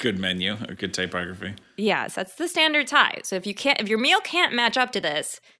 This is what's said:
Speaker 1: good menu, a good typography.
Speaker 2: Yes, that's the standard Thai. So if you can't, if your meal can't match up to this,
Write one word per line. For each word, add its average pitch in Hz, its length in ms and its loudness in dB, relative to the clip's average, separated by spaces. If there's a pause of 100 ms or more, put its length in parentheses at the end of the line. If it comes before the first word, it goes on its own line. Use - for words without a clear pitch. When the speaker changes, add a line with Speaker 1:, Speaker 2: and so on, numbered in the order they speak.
Speaker 1:
good 104 180 0
menu, 92 380 0 (100)
a - 60 -10
good 95 200 -6
typography. 90 600 -4 (240)
Speaker 2:
Yes, 175 380 0
that's - 200 -6
the 330 120 -4
standard 311 400 2
Thai. - 360 4
So - 140 -4
if 185 100 -6
you 202 60 -2
can't, 277 260 0
if 208 80 -2
your 214 120 2
meal 320 200 4
can't 349 340 0
match 233 220 2
up 254 180 2
to 196 60 -2
this, 151 400 -4 (200)